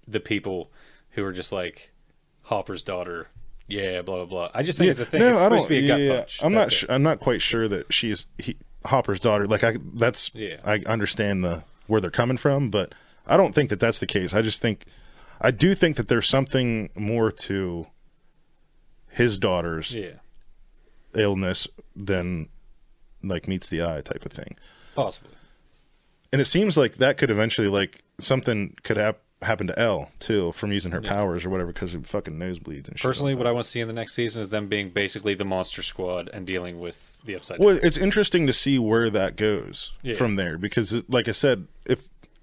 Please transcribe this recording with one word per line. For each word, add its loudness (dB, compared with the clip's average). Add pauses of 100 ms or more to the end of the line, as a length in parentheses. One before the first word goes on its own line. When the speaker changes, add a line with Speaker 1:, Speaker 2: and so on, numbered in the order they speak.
Speaker 1:
the -2
people -4 (380)
who -4
are -4
just -8
like, -8 (540)
"Hopper's -4
daughter, -8 (400)
yeah, -4
blah, -6
blah, -6
blah." -6
I 0
just -2
think 6
Speaker 2:
Yeah. 6
Speaker 1:
it's -4
a -4
thing. 0
Speaker 2:
No, 6
Speaker 1:
It's 6
Speaker 2:
I 6
Speaker 1:
supposed 6
Speaker 2:
don't, 0
Speaker 1:
to 4
be 4
a 4
gut 4
Speaker 2:
yeah, 2
Speaker 1:
punch. -6
Speaker 2:
I'm 4
not 6
Speaker 1:
That's 2
Speaker 2:
su-, -4
Speaker 1:
it. -4
Speaker 2:
I'm 4
not 2
quite 2
sure 0
that -4
she's 0 (120)
he, -8 (300)
Hopper's 0
daughter. 2
Like, 2
I, 2 (180)
that's, 0
Speaker 1:
Yeah. -8
Speaker 2:
I 2
understand 0
the, -2 (240)
where 4
they're -2
coming 0
from, 2
but -2 (340)
I 6
don't 4
think 2
that -2
that's 2
the -4
case. -2
I 4
just 0
think, -2 (540)
I 6
do 4
think 2
that -2
there's 2
something 0
more 0
to -4 (1200)
his 2
daughter's -2
Speaker 1:
Yeah. -10 (1000)
Speaker 2:
illness 2 (260)
than, -2 (720)
like, -4
meets -4
the -4
eye -4
type -10
of -16
thing. -14 (400)
Speaker 1:
Possibly. -6 (1040)
Speaker 2:
And 4
it 4
seems 4
like 4
that 4
could 2
eventually, 2
like, 0 (160)
something 0
could -2
hap-, 0 (220)
happen 0
to -4
Elle, 0
too, 0
from -4
using -2
her -4
Speaker 1:
Yeah. -8
Speaker 2:
powers -2
or -4
whatever, -4
'cause -8
of -10
fucking -6
nosebleeds -10
and -14
shit -8
Speaker 1:
Personally, 0
Speaker 2:
like -2
Speaker 1:
what -2
Speaker 2:
that. 2
Speaker 1:
I 2
want -2
to -8
see -4
in -4
the -8
next -8
season -2
is -8
them -2
being -2
basically -2
the -4
Monster -4
Squad -6
and -12
dealing -6
with -14
the -8
Upside -10
Down. 8
Speaker 2:
Well, 8
it's 4
interesting 2
to 4
see 2
where 2
that 0
goes -2 (100)
Speaker 1:
Yeah. -6
Speaker 2:
from 0
there, -2
because, -2
it, -4
like 2
I 0
said, 2 (180)
if, -2 (340)